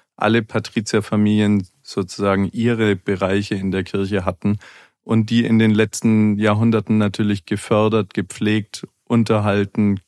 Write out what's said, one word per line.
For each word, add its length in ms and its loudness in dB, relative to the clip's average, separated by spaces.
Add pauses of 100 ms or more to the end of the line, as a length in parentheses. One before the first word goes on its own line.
(180)
alle 260 2
Patrizierfamilien 1200 0 (140)
sozusagen 720 -2
ihre 440 0
Bereiche 600 -2
in 160 -4
der 120 -2
Kirche 400 -4
hatten 360 -2 (420)
und 300 0
die 120 2
in 140 2
den 140 4
letzten 680 2
Jahrhunderten 640 2
natürlich 460 -2
gefördert, 680 0
gepflegt, 720 -4 (180)
unterhalten, 1040 0